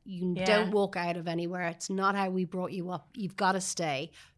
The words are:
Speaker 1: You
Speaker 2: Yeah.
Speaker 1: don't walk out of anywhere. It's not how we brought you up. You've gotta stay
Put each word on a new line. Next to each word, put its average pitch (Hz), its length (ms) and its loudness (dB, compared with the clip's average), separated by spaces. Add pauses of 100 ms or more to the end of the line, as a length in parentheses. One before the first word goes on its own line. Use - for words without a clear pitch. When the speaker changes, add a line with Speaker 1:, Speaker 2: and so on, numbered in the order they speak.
Speaker 1:
You 180 320 -2
Speaker 2:
Yeah. 185 80 0
Speaker 1:
don't 208 260 4
walk 202 240 2
out 175 220 0
of 165 100 -6
anywhere. 170 400 -2
It's 170 240 -6
not 196 240 2
how 190 160 0
we 185 140 0
brought 180 260 -4
you 180 180 -6
up. 175 240 -6
You've 190 240 -6
gotta 190 240 4
stay 160 480 -2 (280)